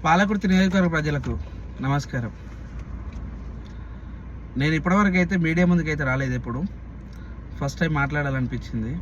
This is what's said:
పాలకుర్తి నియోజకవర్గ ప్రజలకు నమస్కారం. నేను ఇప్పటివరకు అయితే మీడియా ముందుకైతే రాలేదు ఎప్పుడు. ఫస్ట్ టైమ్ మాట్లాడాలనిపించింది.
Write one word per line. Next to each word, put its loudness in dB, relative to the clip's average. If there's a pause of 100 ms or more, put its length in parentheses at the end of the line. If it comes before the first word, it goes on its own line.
పాలకుర్తి 6
నియోజకవర్గ 6
ప్రజలకు 0 (520)
నమస్కారం. 0 (2250)
నేను 4
ఇప్పటివరకు 4
అయితే 2 (120)
మీడియా 4
ముందుకైతే 2
రాలేదు 0
ఎప్పుడు. -4 (1000)
ఫస్ట్ -4
టైమ్ 2
మాట్లాడాలనిపించింది. -2